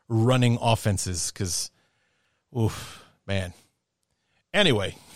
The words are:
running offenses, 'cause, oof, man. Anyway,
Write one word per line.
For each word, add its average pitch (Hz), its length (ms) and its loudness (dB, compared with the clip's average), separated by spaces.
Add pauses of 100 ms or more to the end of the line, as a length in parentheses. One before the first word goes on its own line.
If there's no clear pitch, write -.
(140)
running 120 480 4
offenses, 98 680 0
'cause, - 400 -6 (840)
oof, - 480 -4 (200)
man. 95 280 -6 (1000)
Anyway, 135 420 2 (200)